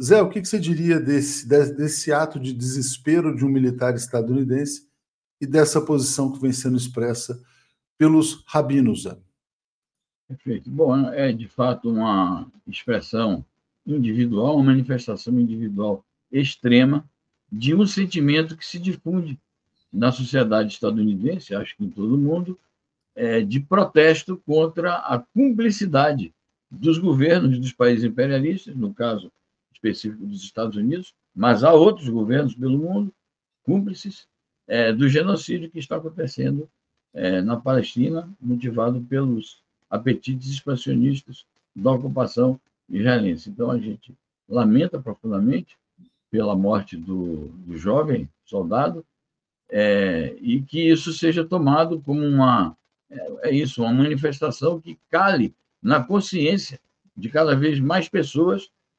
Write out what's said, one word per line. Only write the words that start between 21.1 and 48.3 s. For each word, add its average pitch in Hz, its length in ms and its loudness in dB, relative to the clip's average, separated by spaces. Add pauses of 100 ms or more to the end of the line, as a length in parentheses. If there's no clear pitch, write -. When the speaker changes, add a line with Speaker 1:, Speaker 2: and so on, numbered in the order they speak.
Speaker 2:
acho 104 200 -8
que 104 100 -8
em 95 40 -6
todo 104 260 -2
o 143 40 2
mundo, 170 400 -2 (560)
é, 113 260 -2
de 107 180 -2
protesto 160 880 2
contra 160 520 0
a 127 220 -4
cumplicidade 196 1160 0 (360)
dos 147 280 0
governos 151 600 4
dos 127 140 -6
países 120 320 2
imperialistas, 139 720 -2
no 104 160 -4
caso 107 400 -6 (400)
específico 107 540 -6
dos 101 180 -10
Estados 110 320 -8
Unidos, 143 380 -4 (200)
mas 113 300 2
há 160 80 8
outros 160 380 6
governos 117 440 0
pelo 131 220 -2
mundo 185 340 -2 (520)
cúmplices, 196 640 -4 (380)
é, 113 260 0
do 135 160 2
genocídio 170 640 0
que 165 80 -14
está 156 180 -8
acontecendo, 156 720 -6 (460)
é, 92 260 -2
na 113 160 -2
Palestina, 135 720 -2 (100)
motivado 120 640 -2
pelos 123 640 -4 (260)
apetites 127 640 -4
expansionistas 135 960 -2 (280)
da 110 180 0
ocupação 131 680 0 (300)
israelense. 104 580 0
Então, 117 220 -6
a 123 80 -2
gente 107 360 -10 (320)
lamenta 123 540 2
profundamente 110 800 -2 (520)
pela 107 240 0
morte 98 400 0
do, 85 540 -8
do 87 300 -14
jovem 117 500 -2 (160)